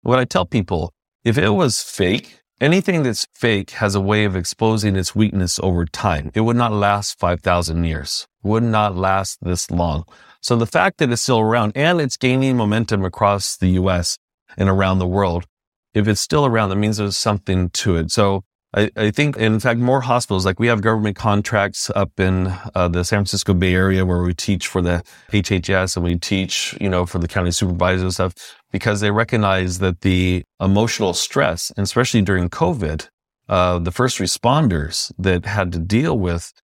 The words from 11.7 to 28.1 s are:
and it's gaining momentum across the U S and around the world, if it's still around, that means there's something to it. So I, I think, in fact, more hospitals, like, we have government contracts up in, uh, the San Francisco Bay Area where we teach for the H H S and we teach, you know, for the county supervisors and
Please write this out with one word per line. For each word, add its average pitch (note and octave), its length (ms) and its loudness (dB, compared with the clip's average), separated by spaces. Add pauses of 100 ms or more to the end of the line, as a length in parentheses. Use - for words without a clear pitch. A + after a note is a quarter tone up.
and D#3+ 260 2
it's C3+ 160 -4
gaining C3 400 2
momentum G#2+ 480 0
across G2+ 520 -2
the F#2 100 2
U F#2 240 2
S F2 260 -2 (400)
and G2 120 2
around F#2+ 280 2
the F#2 100 0
world, F2+ 380 0 (480)
if G#2 140 2
it's G#2+ 140 2
still D3 260 2
around, A2 220 2
that F#2+ 80 0
means G#2+ 200 0
there's G2+ 200 -2
something F#2+ 540 0
to F2+ 260 0
it. D#2+ 140 -2
So G2 320 2 (300)
I, G#2 220 2
I G#2+ 160 0
think, D3 240 0
in A2 240 2
fact, A#2+ 220 0
more B2+ 180 2
hospitals, A#2+ 460 0
like, F#2+ 120 0
we A#2 100 0
have A2+ 140 2
government G#2+ 360 0
contracts G2+ 760 0
up - 280 -2
in, F#2 260 2 (260)
uh, F2+ 140 2
the F2 160 0
San G#2 140 0
Francisco G2 360 0
Bay F2+ 200 2
Area F#2+ 320 2
where F2+ 160 0
we F2 120 -2
teach - 340 -4
for F#2+ 140 -2
the F2 220 0 (300)
H G2+ 180 0
H F#2 180 -2
S F#2 280 0
and F2 80 -2
we F2 120 0
teach, - 640 -4
you G2+ 80 -2
know, F2+ 180 2
for F2 140 -6
the E2+ 80 -2
county F2 240 -2
supervisors F2+ 520 0
and F2+ 100 -2